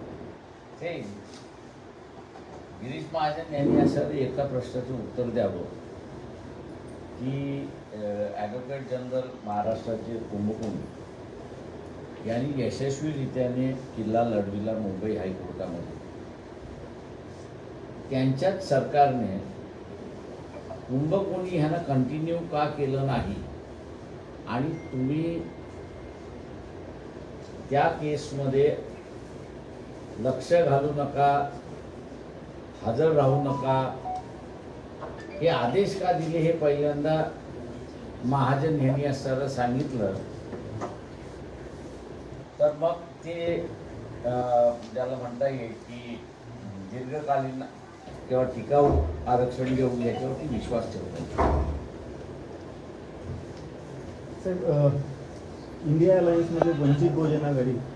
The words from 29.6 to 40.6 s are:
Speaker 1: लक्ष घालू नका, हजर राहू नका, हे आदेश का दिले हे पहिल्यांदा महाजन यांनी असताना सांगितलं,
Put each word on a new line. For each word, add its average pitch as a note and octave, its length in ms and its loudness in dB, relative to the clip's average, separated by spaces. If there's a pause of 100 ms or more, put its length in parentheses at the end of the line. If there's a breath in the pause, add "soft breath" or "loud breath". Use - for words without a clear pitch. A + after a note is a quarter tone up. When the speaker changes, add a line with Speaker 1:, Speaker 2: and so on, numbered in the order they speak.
Speaker 1:
लक्ष B2+ 340 2
घालू D3 400 6
नका, C#3+ 640 2 (1200)
हजर C3 300 6
राहू C#3 300 6
नका, C3 560 2 (1300)
हे - 200 2
आदेश F3 520 4
का F3+ 120 4
दिले D#3+ 260 2
हे E3 140 6
पहिल्यांदा D3 720 4 (1000)
महाजन C3+ 600 4
यांनी C#3 180 4
असताना C3+ 440 2
सांगितलं, A#2+ 640 2 (2500)